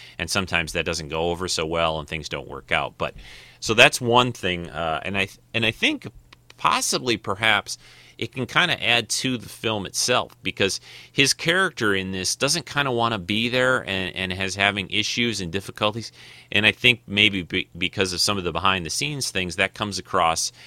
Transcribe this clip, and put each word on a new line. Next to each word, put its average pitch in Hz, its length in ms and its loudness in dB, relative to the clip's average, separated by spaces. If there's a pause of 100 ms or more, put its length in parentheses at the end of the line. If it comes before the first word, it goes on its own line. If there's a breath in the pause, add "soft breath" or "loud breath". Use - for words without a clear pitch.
(200 loud breath)
and 87 100 -4
sometimes 87 440 0
that 85 120 0
doesn't 80 220 -4
go 80 220 0
over 87 180 -2
so 85 180 -2
well, 80 320 0
and 76 120 -8
things 78 180 -8
don't 71 180 -8
work 69 280 -8
out. 71 240 0
But 69 160 -4 (480 loud breath)
so 113 120 0
that's 127 280 8
one 123 320 4
thing, 87 360 -4
uh, 80 360 -2
and 98 120 -4
I 95 100 0
th-, - 120 -16 (140)
and 113 120 0
I 110 60 2
think 285 400 -2 (460)
possibly, 135 580 0
perhaps, 104 640 0 (400 loud breath)
it - 160 -6
can 127 120 -4
kinda 151 380 0
add 117 260 2
to 127 280 -2
the 104 100 -10
film 107 380 -4
itself, - 580 0
because 98 380 0 (280 loud breath)
his 135 240 4
character 165 640 0
in 95 160 -2
this 92 240 -4
doesn't 143 300 0
kinda 143 260 -2
wanna 117 280 0
be 104 280 0
there 127 400 2
and, 92 260 -2
and 92 200 -4
has 95 220 -4
having 101 340 0
issues 107 500 0
and 85 140 -4
difficulties. 107 580 -4 (400 loud breath)
And 104 140 4
I 104 80 6
think 123 340 2
maybe 101 360 2
be-, 90 340 -4
because 90 340 -2
of 87 80 -4
some 104 180 2
of 92 60 -4
the 85 80 -2
behind-the-scenes 95 800 -2
things, 90 240 -2
that 95 180 0
comes 101 240 -4
across 85 540 0 (160 loud breath)